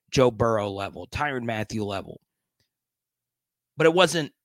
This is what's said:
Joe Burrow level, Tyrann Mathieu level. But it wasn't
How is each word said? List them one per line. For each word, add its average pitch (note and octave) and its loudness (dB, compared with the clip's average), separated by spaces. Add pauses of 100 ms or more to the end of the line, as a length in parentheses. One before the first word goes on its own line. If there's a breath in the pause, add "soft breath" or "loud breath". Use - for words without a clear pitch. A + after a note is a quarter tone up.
(120 soft breath)
Joe B2+ 6
Burrow A2 0
level, G2 -8
Tyrann C#3 -4
Mathieu A2 -4
level. F#2+ -8 (1600)
But D#3 2
it E3 0
wasn't E3 2 (120)